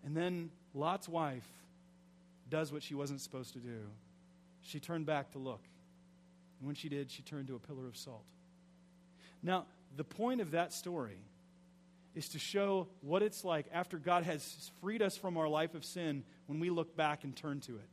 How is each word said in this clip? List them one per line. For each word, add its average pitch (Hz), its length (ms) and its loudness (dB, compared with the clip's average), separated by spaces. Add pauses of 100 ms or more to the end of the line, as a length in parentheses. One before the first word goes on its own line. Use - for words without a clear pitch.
And 147 140 -2
then 170 340 0 (220)
Lot's 170 380 0
wife 147 360 0 (1000)
does 156 240 2
what 147 100 -4
she 143 120 -6
wasn't 139 260 -2
supposed 127 320 -8
to 127 60 -10
do. 120 220 -8 (840)
She - 180 -6
turned 165 240 -2
back 147 280 2
to 143 60 -8
look. 131 220 -6 (1000)
And 131 80 -8
when 147 80 -2
she 151 140 -6
did, 139 220 -2
she - 100 -10
turned 139 280 -6
to 131 60 -4
a 120 40 -6
pillar 131 280 -8
of 117 120 -10
salt. 117 260 -12 (1160)
Now, 180 240 4 (300)
the 147 80 -4
point 240 360 0
of 156 120 0
that 170 200 4
story 127 460 -4 (960)
is 160 140 -6
to 156 100 -6
show 196 500 2 (140)
what 170 200 4
it's 208 220 0
like 160 300 2
after 175 240 0
God 175 240 8
has 156 480 -2 (100)
freed 220 220 2
us 190 160 4
from 180 180 0
our 160 120 4
life 160 260 4
of 147 100 -8
sin 156 400 0 (220)
when 151 140 -2
we 180 100 2
look 165 260 2
back 151 280 4
and 135 120 -6
turn 143 260 -4
to 123 120 -10
it. 98 180 -12